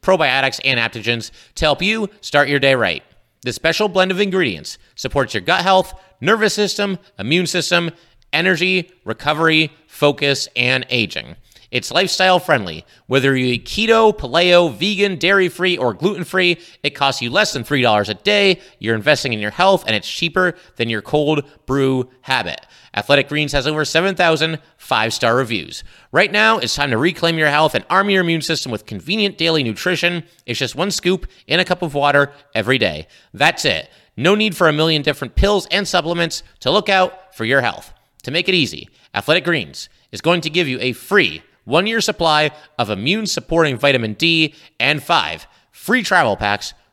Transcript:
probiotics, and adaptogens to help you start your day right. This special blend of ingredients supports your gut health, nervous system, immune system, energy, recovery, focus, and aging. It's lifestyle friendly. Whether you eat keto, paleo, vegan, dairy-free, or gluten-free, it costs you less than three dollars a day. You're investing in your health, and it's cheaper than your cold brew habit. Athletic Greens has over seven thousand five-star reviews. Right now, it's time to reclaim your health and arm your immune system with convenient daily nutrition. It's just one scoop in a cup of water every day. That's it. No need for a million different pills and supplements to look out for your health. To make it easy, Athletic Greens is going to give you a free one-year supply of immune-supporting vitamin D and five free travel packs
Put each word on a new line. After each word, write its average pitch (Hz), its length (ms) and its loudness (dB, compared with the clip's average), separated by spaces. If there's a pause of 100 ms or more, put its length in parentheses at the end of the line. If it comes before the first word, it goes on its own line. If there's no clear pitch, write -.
probiotics, 135 640 2
and 131 160 0
adaptogens 117 500 -4 (240)
to - 100 -2
help 147 160 2
you 208 300 -2 (120)
start 143 260 2
your 143 100 2
day 135 160 4
right. 98 300 0 (380)
This 123 120 -4
special 185 340 -2
blend 185 220 2
of 180 80 -2
ingredients 175 600 -2 (180)
supports 135 360 -2
your 101 100 -4
gut 175 200 0
health, 185 320 2 (260)
nervous 208 340 2
system, 202 440 -2 (220)
immune 160 260 0
system, 170 460 -2 (400)
energy, 180 580 0 (140)
recovery, 156 680 0 (160)
focus, 143 720 0
and 127 340 0
aging. 95 460 -4 (340)
It's 123 200 -6
lifestyle 185 480 2
friendly. 95 460 -2 (220)
Whether 135 280 2
you 127 120 0
eat 123 180 -2
keto, 220 500 2
paleo, 170 600 2
vegan, 196 420 0
dairy-free, 180 640 0
or 120 160 0
gluten-free, 180 640 0 (240)
it 151 80 -2
costs 135 320 -2
you 120 80 -4
less 190 220 0
than 127 100 -4
three 139 180 -2
dollars 107 280 2
a 107 60 -4
day. 196 460 2 (200)
You're 113 160 0
investing 131 360 0
in 107 60 -4
your 104 140 -4
health, 190 340 2
and 110 80 0
it's 101 160 -4
cheaper 175 460 -2 (200)
than 117 140 -4
your 110 100 -4
cold 147 440 0 (200)
brew 131 460 0 (120)
habit. 110 440 -4 (280)
Athletic 139 360 2
Greens 147 220 -2
has 135 140 0
over 151 200 -2
seven 180 280 0
thousand 160 440 0 (180)
five-star 113 580 0
reviews. 117 480 -4 (280)
Right 190 200 2
now, 220 280 2
it's 123 160 -4
time 143 160 -2
to 110 80 0
reclaim 165 400 0
your 156 100 2
health 147 260 2
and - 140 -2
arm 196 220 2
your 190 100 2
immune 165 220 0
system 139 280 -4
with 110 140 -6
convenient 180 540 -4
daily 160 240 0
nutrition. 170 600 -2 (200)
It's 120 140 -6
just 123 160 -4
one 180 160 0
scoop 180 360 -2 (200)
in 156 120 0
a 185 60 2
cup 180 160 -2
of 151 140 -6
water 143 380 2 (220)
every 110 220 0
day. 82 300 -2 (260)
That's 139 320 0
it. 95 240 -2 (260)
No 165 200 2
need 214 200 0
for 170 140 2
a 151 60 2
million 156 260 2
different 139 360 -4
pills 202 340 2
and 190 180 -2
supplements 170 540 -2 (180)
to 127 100 -2
look 202 200 2
out - 440 0
for 110 120 -4
your 131 160 2
health. - 320 -6 (300)
To 127 60 -8
make 175 200 -2
it 185 40 2
easy, 123 360 -2 (240)
Athletic 151 300 0
Greens 135 440 -6 (220)
is 104 100 -12
going 170 220 2
to 156 80 -6
give 165 180 0
you 131 100 -4
a 127 140 -2
free 117 500 0 (220)
one-year 196 360 0
supply 156 500 0 (260)
of 110 140 -2
immune-supporting 156 880 -2
vitamin 120 360 0
D 160 380 0 (260)
and 135 240 -2
five 82 440 -2 (240)
free 240 320 -2
travel 151 340 2
packs 104 380 -4 (180)